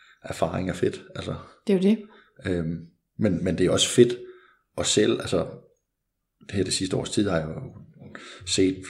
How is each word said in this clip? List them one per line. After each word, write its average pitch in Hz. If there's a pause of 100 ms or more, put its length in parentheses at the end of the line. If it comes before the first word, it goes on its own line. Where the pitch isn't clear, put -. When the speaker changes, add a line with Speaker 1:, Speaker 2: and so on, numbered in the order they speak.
(240)
Speaker 1:
erfaring 90
er 85
fedt, - (140)
altså. - (320)
Speaker 2:
Det 202
er 196
jo 180
det. 214 (480)
Speaker 1:
Øhm, 85 (420)
men, 90
men 87
det 92
er 82
også -
fedt - (640)
at 87
selv, -
altså, 82 (1000)
det -
her 98
det -
sidste -
års -
tid 104
har 87
jeg 78
jo - (840)
set 95 (140)